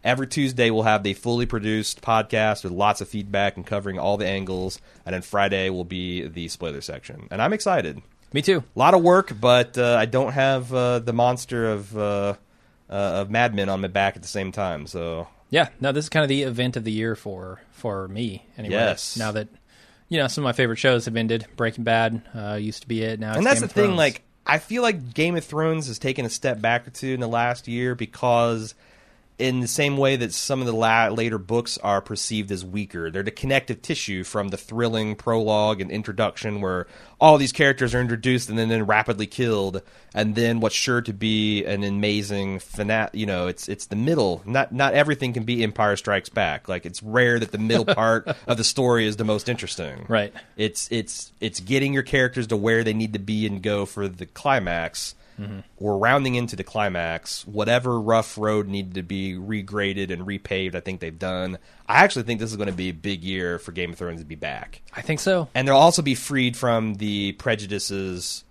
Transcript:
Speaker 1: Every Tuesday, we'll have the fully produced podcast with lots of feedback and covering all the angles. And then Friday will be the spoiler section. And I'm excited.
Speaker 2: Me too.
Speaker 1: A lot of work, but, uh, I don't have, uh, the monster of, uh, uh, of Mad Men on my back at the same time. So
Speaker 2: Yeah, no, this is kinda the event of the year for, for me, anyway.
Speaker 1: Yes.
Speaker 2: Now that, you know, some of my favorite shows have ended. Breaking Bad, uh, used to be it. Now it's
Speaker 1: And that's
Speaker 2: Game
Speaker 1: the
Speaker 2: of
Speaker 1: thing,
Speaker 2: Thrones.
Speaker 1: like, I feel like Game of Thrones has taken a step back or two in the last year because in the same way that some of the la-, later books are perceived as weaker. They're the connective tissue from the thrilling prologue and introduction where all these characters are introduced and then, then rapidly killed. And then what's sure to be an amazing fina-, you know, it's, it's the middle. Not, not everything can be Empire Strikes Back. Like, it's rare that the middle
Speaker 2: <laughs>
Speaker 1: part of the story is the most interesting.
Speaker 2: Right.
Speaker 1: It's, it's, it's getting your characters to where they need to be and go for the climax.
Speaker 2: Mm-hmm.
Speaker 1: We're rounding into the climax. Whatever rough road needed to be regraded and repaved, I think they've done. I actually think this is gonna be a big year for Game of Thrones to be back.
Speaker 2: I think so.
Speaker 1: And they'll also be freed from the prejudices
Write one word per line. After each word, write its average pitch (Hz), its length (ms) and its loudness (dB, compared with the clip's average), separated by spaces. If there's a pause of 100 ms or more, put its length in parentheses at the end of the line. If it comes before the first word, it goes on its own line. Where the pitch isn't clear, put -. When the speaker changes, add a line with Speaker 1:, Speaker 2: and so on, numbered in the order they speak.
Speaker 1:
Every 131 240 2
Tuesday, 127 420 2
we'll 110 140 2
have 107 200 4
the 98 100 0
fully 120 320 -2
produced 107 560 -2
podcast 110 640 2
with 90 100 -4
lots 101 280 2
of 95 60 -8
feedback 101 480 -2
and 90 100 -10
covering 98 320 -4
all 101 200 0
the 101 100 -2
angles. 92 520 -4 (260)
And 90 80 -6
then 92 80 -4
Friday 98 480 0
will 90 160 -4
be 90 420 -6
the 82 220 -10
spoiler 73 320 -8
section. - 500 -14
And 98 100 -2
I'm 156 120 2
excited. 147 480 -2 (320)
Speaker 2:
Me 147 80 0
too. 175 220 4 (120)
Speaker 1:
A - 40 -6
lot 160 160 8
of 180 80 8
work, 180 360 6
but, 123 380 4
uh, 120 200 4
I 107 80 4
don't 127 280 0
have, 135 400 0
uh, 123 260 2
the 117 140 -4
monster 120 580 0
of, 101 240 -6
uh, 101 380 0 (560)
uh, - 40 -10
of 98 360 -2
Mad 117 240 2
Men 98 160 0
on 95 100 0
my 98 80 -2
back 98 280 0
at 87 80 -18
the - 40 -14
same 95 240 -6
time. 87 360 -6
So 85 400 -6 (240)
Speaker 2:
Yeah, 151 180 2 (100)
no, 135 120 0
this 151 140 -2
is - 40 -12
kinda 156 180 2
the 139 140 2
event 123 340 -2
of 120 80 -4
the 110 80 -4
year 110 240 -2
for, 92 460 -12 (100)
for 98 360 -6
me, 101 360 -6 (140)
anyway. 107 160 -6
Speaker 1:
Yes. 107 420 0
Speaker 2:
Now 110 180 -2
that, 107 140 -4 (640)
you 170 80 -2
know, 139 100 2
some 147 160 -4
of - 20 0
my 123 80 2
favorite 117 260 2
shows 123 260 4
have 113 100 -4
ended. 113 300 0 (100)
Breaking 117 280 -2
Bad, 113 400 2 (120)
uh, 104 200 -6
used 107 260 -6
to - 60 -20
be 113 160 -2
it. 110 160 -4
Now 107 100 -6
it's 110 80 -2
Speaker 1:
And 185 80 2
that's 269 140 4
Speaker 2:
Game - 20 -2
Speaker 1:
the 247 60 -2
Speaker 2:
of - 40 -8
Speaker 1:
thing, 202 140 2
Speaker 2:
Thrones. 185 140 2
Speaker 1:
like, 143 220 2 (240)
I 147 140 4
feel 233 220 -4
like 165 320 -2
Game 165 240 2
of 160 80 -4
Thrones 160 420 -2
has 117 120 -8
taken 131 260 -2
a 113 40 -2
step 123 300 -4
back 117 260 2
or - 40 -18
two 131 240 -6
in 123 80 -4
the 117 60 -4
last 120 420 -2
year 123 260 -2
because 117 760 0 (680)
in 127 220 0
the 120 60 -2
same 143 300 0
way 135 180 4
that 120 160 -2
some - 300 -2
of 123 60 -2
the 117 60 -2
la-, 113 340 4
later 110 320 -2
books 117 400 -4
are 98 220 2
perceived 104 500 -4
as 92 120 -6
weaker. 92 460 -6
They're 95 140 -6
the 110 80 -4
connective 135 500 0
tissue 98 420 -4
from 98 260 -4
the 95 80 -6
thrilling 110 580 -2
prologue 107 680 2
and 90 80 -6
introduction 104 720 -4
where 92 240 -2 (340)
all 151 200 10
these 135 120 0
characters 131 440 2
are 123 40 2
introduced 123 480 0
and 107 120 -2
then, 113 100 2
then 113 160 2
rapidly 107 400 2
killed. 98 560 -2 (320)
And 107 220 0
then 117 240 2
what's 110 160 2
sure 120 260 0
to 117 100 -6
be 107 540 0
an 101 180 -2
amazing 101 760 -2
fina-, 107 520 -2
you 107 140 -4
know, 90 220 -2
it's, 92 200 -8
it's 101 200 -8
the 104 80 -6
middle. 110 500 2
Not, 131 260 -2
not 135 220 2
everything 139 400 2
can 113 120 -4
be 120 180 0
Empire 104 320 2
Strikes 98 340 -2
Back. 82 400 -2
Like, 90 160 -4
it's 87 160 -12
rare 120 380 4
that 113 120 -4
the 104 60 -6
middle 110 280 2
Speaker 2:
<laughs> 202 100 2
Speaker 1:
part 113 320 2 (200)
of 120 100 2
the 113 60 -2
story 120 440 4
is 107 100 -2
the 107 80 0
most 107 240 0
interesting. 90 580 -6
Speaker 2:
Right. 104 240 0 (260)
Speaker 1:
It's, 104 340 -2
it's, - 500 -6
it's 107 180 -4
getting 135 320 0
your 135 120 0
characters 127 440 2
to 113 80 0
where 113 280 4
they 110 100 0
need 110 200 -2
to 104 60 -2
be 107 280 0
and 98 160 -4
go 101 240 0
for 101 200 -6
the 90 200 -10
climax. 87 880 -2 (260)
Speaker 2:
Mm-hmm. 101 200 -12 (180)
Speaker 1:
We're 101 180 0
rounding 127 380 4
into 120 200 -2
the 92 80 -8
climax. 87 840 -4
Whatever 117 520 2
rough 110 380 2
road 107 300 2
needed 98 260 -6
to 95 80 -6
be 95 320 -4
regraded 98 760 -2
and 90 160 -6
repaved, 95 480 -4
I 87 40 -2
think 92 200 -8
they've 80 180 -10
done. 92 400 -4 (320)
I 139 140 8
actually 160 220 2
think 117 140 -2
this 110 120 -4
is 110 40 -8
gonna 101 160 -4
be 92 180 -4
a 87 40 -6
big 87 300 -6
year 90 340 -4
for 90 140 -12
Game 85 220 -6
of - 40 -16
Thrones 85 220 -8
to 78 80 -16
be 80 80 -14
back. - 480 -10 (120)
Speaker 2:
I - 60 -12
think 156 180 -4
so. 180 360 2
Speaker 1:
And 131 120 2
they'll 139 80 6
also 165 280 8
be 139 100 2
freed 123 420 0
from 113 420 2
the 101 340 -2
prejudices 98 1200 -4